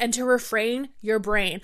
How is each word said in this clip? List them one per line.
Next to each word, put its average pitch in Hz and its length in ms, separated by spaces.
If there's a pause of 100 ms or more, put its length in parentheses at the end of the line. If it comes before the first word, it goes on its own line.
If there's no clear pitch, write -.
and 240 140
to 254 100
refrain 247 640 (120)
your 220 200
brain, 196 440